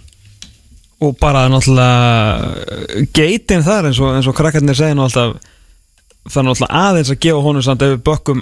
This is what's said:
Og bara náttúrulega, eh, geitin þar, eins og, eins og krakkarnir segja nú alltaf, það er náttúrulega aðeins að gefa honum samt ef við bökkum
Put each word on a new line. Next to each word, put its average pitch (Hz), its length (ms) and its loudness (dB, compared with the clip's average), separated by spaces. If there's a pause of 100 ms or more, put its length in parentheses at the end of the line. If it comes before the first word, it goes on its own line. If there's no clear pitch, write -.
(960)
Og 147 240 -2
bara 143 300 2
náttúrulega, 123 1080 2 (400)
eh, 107 160 0
geitin 180 500 0
þar, 175 280 0
eins 120 100 -2
og, 135 160 0
eins 131 100 0
og 131 100 -2
krakkarnir 147 420 0
segja 151 180 0
nú 139 80 0
alltaf, 120 300 -2 (880)
það - 160 -6
er 131 60 0
náttúrulega 131 340 -2
aðeins 175 320 0
að 131 80 -4
gefa 160 240 0
honum 143 220 0
samt 131 180 0
ef 139 80 2
við 123 140 -6
bökkum 147 360 -2